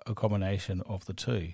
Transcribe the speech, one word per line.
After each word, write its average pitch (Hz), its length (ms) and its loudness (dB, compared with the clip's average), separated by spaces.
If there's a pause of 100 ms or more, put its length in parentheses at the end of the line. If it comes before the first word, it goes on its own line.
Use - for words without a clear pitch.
a 113 100 -2
combination 98 680 2
of 95 200 -4
the 95 100 -6
two. 92 400 0